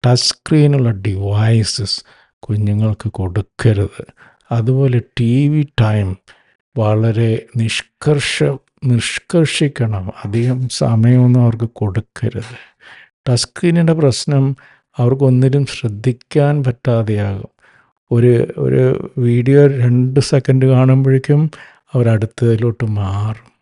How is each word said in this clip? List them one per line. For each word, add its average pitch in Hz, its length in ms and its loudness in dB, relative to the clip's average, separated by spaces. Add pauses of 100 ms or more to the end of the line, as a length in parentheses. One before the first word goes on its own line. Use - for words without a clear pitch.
ടച്ച് 123 200 2
സ്ക്രീനുള്ള 143 640 0
ഡിവൈസസ് 101 1120 -2 (360)
കുഞ്ഞുങ്ങൾക്ക് 107 720 -2
കൊടുക്കരുത്. 98 920 -4 (460)
അതുപോലെ 123 500 0 (180)
ടി 127 300 2
വി 151 180 0 (140)
ടൈം 104 360 0 (600)
വളരെ 110 720 0 (100)
നിഷ്കർഷ-, 143 1000 -4 (260)
നിഷ്കർഷിക്കണം. 120 1300 -2 (140)
അധികം 120 440 -4
സമയമൊന്നും 123 760 2
അവർക്ക് 113 260 0
കൊടുക്കരുത്. 113 840 -6 (760)
ടച്ച് 120 160 0
സ്ക്രീനിൻ്റെ 170 480 0
പ്രശ്നം 139 600 0 (420)
അവർക്കൊന്നിലും 131 680 2
ശ്രദ്ധിക്കാൻ 127 1000 -2
പറ്റാതെയാകും. 107 840 -2 (600)
ഒരു, 120 460 2
ഒരു 131 600 0
വീഡിയോ 123 500 4
രണ്ട് 127 520 0
സെക്കൻഡ് 131 460 2
കാണുമ്പോഴേക്കും 135 840 2 (400)
അവരടുത്തതിലോട്ട് 113 960 0
മാറും. 104 680 -6 (100)